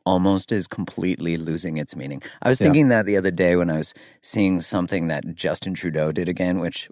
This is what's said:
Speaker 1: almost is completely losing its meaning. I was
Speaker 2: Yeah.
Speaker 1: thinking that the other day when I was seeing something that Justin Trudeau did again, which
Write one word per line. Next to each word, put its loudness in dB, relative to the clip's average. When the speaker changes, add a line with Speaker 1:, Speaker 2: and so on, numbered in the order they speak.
Speaker 1:
almost 2
is -2
completely -4
losing -6
its -8
meaning. -10
I 0
was 2
Speaker 2:
Yeah. 2
Speaker 1:
thinking 6
that 4
the 2
other 2
day 4
when 2
I -2
was -6
seeing 0
something -2
that -4
Justin -4
Trudeau -2
did -2
again, -2
which -6